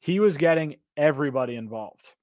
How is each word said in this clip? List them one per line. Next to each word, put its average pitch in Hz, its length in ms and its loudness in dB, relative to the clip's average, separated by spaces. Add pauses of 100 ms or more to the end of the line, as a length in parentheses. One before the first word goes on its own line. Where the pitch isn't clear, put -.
He 185 200 -2
was 202 160 4
getting 160 400 0 (200)
everybody 135 600 0
involved. 110 500 -12 (160)